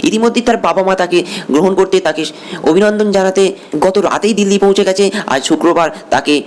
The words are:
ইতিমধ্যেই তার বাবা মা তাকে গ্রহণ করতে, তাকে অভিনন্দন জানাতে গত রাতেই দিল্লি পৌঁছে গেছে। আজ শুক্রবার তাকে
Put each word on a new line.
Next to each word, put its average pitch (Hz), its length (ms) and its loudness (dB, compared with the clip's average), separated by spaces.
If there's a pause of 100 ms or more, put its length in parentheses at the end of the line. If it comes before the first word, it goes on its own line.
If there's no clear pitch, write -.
ইতিমধ্যেই 226 400 0
তার 226 100 2 (100)
বাবা 170 200 0
মা 190 80 2
তাকে 175 240 0 (340)
গ্রহণ 185 260 2
করতে, 190 180 2 (100)
তাকে 156 140 -4 (480)
অভিনন্দন 208 380 2 (100)
জানাতে 190 260 2 (420)
গত 190 100 2 (120)
রাতেই 202 320 -2
দিল্লি 196 260 2
পৌঁছে 196 220 4
গেছে। 190 160 2 (300)
আজ 131 160 0
শুক্রবার 160 400 2 (240)
তাকে 135 200 0 (140)